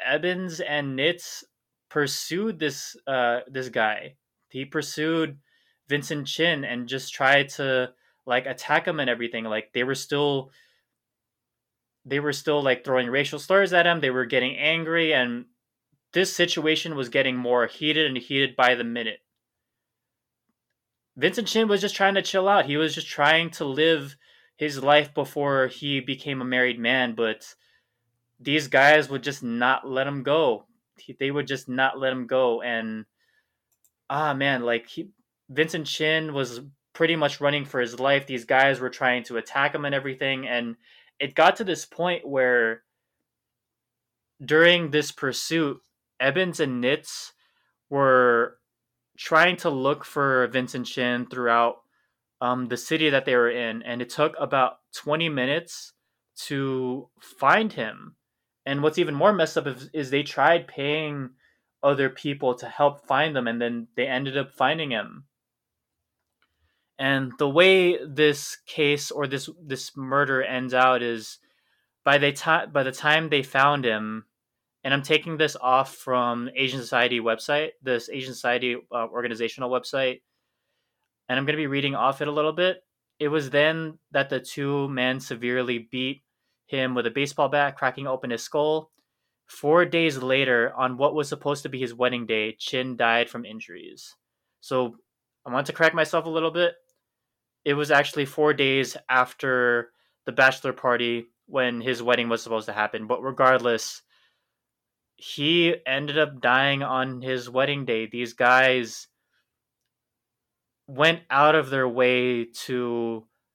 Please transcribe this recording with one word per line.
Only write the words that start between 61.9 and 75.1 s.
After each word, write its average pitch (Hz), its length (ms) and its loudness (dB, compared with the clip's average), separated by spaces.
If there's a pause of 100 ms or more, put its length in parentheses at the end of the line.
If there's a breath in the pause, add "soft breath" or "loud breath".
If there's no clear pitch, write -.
people 139 460 -4
to 120 140 -12
help 143 400 0
find 147 260 2
them, 123 140 -2
and 117 120 -2
then 120 360 -4
they 123 100 -2
ended 135 300 -4
up 135 180 -4
finding 147 360 0
him. - 340 -6 (1700)
And 135 420 0
the 147 100 2
way 180 560 6
this 147 640 0
case 143 440 0
or 143 160 -4
this, 139 240 -6 (100)
this 160 360 -12
murder 135 480 0
ends 127 300 -4
out 127 280 4
is 117 360 -6 (640)
by 143 140 6
the 143 120 2
ti-, 165 420 0
by 139 120 0
the 131 80 -4
time 156 360 0
they 143 140 0
found 139 420 2
him, 110 420 -4 (580)
and 135 100 0
I'm 139 80 0
taking 151 340 0